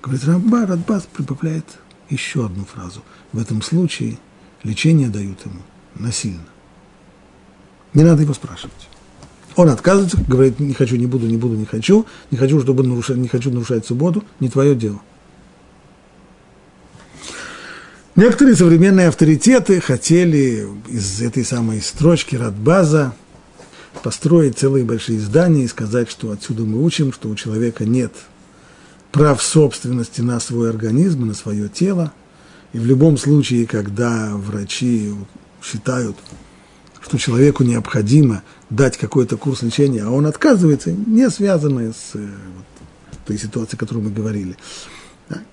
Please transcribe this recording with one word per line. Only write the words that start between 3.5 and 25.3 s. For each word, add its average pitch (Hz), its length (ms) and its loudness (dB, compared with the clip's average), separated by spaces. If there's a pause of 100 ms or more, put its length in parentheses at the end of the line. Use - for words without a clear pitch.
случае 160 560 -2 (460)
лечение 139 460 2
дают 98 360 -8
ему 92 160 -14 (340)
насильно. 104 500 -8 (1500)
Не 151 100 6
надо 160 200 6
его 143 100 0
спрашивать. - 560 -14 (640)
Он 175 140 6
отказывается, 185 480 2 (100)
говорит, 131 320 2
не 143 140 -2
хочу, 123 240 0
не 120 80 0
буду, 123 220 -2
не 113 100 0
буду, 117 180 -2
не 107 100 -4
хочу, 185 400 0 (260)
не 123 60 -4
хочу, 135 240 2
чтобы 131 220 2
наруша-, 123 320 -2
не 123 140 -2
хочу 127 220 -2
нарушать 120 340 -4
субботу, 165 380 -2 (160)
не 131 100 -2
твое 139 260 2
дело. 104 240 -6 (3250)
Некоторые 240 400 6
современные 175 520 6
авторитеты 180 720 4
хотели 139 880 2 (200)
из 101 340 -6
этой 120 240 -2
самой 113 360 -4
строчки - 540 0
Радбаза 131 760 0 (920)
построить 143 540 2
целые 135 280 0
большие 113 340 -4
здания 143 440 2